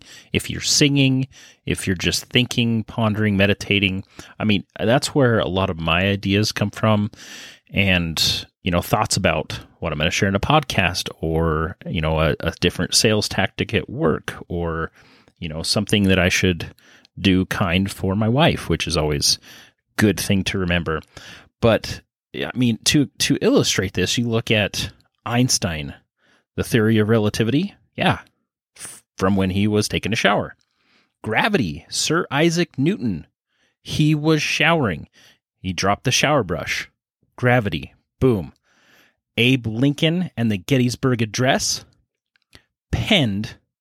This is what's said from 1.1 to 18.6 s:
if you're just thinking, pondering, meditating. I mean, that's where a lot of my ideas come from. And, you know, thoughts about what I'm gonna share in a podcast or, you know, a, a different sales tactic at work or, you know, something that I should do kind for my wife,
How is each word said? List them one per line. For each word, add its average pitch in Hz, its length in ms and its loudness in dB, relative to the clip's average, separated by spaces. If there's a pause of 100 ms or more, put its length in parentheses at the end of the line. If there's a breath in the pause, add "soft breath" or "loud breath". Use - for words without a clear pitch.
if - 200 -4
you're 95 120 0
just 85 280 -2
thinking, 117 600 0
pondering, 107 500 0
meditating. 101 680 2 (340 loud breath)
I 107 60 -2
mean, 104 180 2 (160)
that's 113 340 0
where 120 260 4
a 67 100 -2
lot 95 200 0
of 85 80 -6
my 82 260 0
ideas 101 500 0
come 104 180 -2
from. 104 400 2 (600 loud breath)
And, 90 760 0 (160)
you 90 100 -4
know, 87 100 2
thoughts - 360 0
about 82 420 0 (200)
what 85 120 -4
I'm 73 60 -6
gonna 78 120 0
share 101 200 0
in 98 60 0
a 98 40 2
podcast 104 680 0 (100)
or, 80 560 -2 (100)
you - 140 -4
know, 78 220 0
a, 80 180 2
a - 120 -2 (100)
different - 340 0
sales 110 320 2
tactic - 460 -4
at - 160 -2
work - 440 -2 (140)
or, 82 440 -4 (480 soft breath)
you 85 100 -8
know, 78 120 -8
something 104 420 0
that 95 160 4
I 90 100 4
should 90 440 0 (460 soft breath)
do 92 280 4
kind 95 440 -2
for 95 240 -4
my 110 140 0
wife, 139 400 0